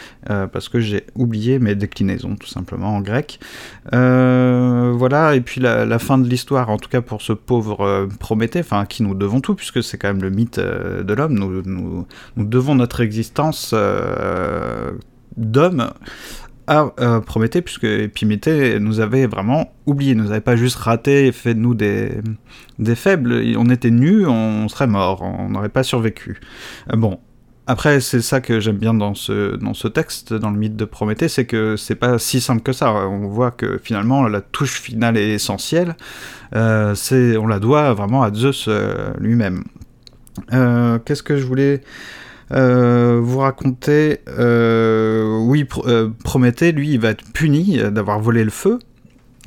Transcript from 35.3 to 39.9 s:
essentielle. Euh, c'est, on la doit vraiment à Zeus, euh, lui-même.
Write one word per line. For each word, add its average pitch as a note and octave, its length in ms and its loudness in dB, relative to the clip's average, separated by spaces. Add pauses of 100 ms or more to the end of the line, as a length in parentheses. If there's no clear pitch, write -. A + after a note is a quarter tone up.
essentielle. D#3+ 640 -2 (600)
Euh, A2 380 2
c'est, A#2+ 440 4
on G#2+ 100 0
la A2+ 100 2
doit C3 380 4
vraiment G#2 260 0
à A2 100 2
Zeus, B2 360 -2
euh, G2+ 500 -2
lui-même. G#2 460 0 (920)